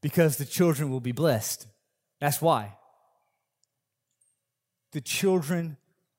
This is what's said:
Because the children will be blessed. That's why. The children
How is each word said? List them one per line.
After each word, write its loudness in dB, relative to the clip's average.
Because 2
the -6
children 0
will -4
be -6
blessed. 0
That's -2
why. 0
The -6
children 0